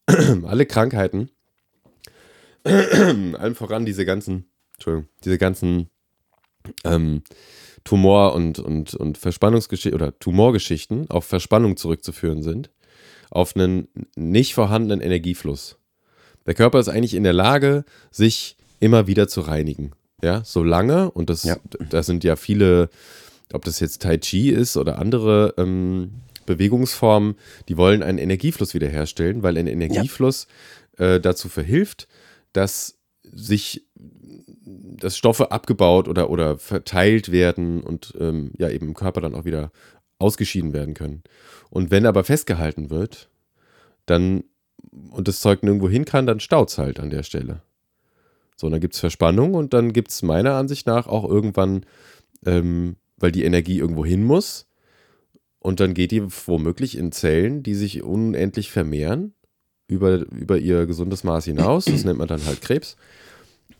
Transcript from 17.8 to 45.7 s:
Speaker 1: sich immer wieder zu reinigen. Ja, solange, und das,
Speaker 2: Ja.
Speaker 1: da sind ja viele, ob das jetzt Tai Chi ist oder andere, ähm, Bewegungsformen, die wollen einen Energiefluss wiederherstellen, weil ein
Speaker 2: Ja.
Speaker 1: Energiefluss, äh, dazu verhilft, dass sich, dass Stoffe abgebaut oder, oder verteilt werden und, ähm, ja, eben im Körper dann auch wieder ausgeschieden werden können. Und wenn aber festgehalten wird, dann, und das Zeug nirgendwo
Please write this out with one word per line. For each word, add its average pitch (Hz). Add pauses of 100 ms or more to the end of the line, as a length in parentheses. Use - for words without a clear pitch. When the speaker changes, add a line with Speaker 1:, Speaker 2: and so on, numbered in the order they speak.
Speaker 1:
sich - (240)
immer 110
wieder 98
zu -
reinigen. 76 (300)
Ja, 92
solange, 101
und 85
das, 82
Speaker 2:
Ja. 82 (320)
Speaker 1:
da 80
sind 87
ja 82
viele, 90 (640)
ob -
das 82
jetzt -
Tai 82
Chi 107
ist 120
oder 71
andere, 107
ähm, 92 (340)
Bewegungsformen, 104 (340)
die 85
wollen 92
einen 92
Energiefluss 95
wiederherstellen, 78
weil 87
ein 85
Speaker 2:
Ja. 62
Speaker 1:
Energiefluss, 101 (500)
äh, 90
dazu 90
verhilft, 117 (440)
dass - (260)
sich, - (800)
dass -
Stoffe -
abgebaut 95
oder, 87
oder 80
verteilt 98
werden 87
und, -
ähm, 80
ja, 87
eben 78
im 80
Körper 92
dann 78
auch 80
wieder 78 (480)
ausgeschieden 95
werden 73
können. 76 (460)
Und 90
wenn 98
aber 98
festgehalten 82
wird, 82 (760)
dann, 90 (680)
und 98
das 95
Zeug 101
nirgendwo 101